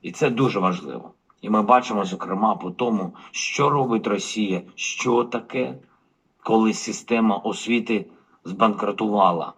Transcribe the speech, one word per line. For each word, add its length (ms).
І 100
це 180
дуже 300
важливо. 520
І 80
ми 120
бачимо, 440
зокрема, 500
по 160
тому, 420
що 380
робить 380
Росія, 540
що 480
таке, 540
коли 300
система 640
освіти 680
збанкрутувала, 1160